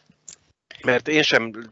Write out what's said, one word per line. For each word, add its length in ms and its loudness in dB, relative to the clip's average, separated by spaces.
Mert 240 0
én 140 2
sem, 500 -2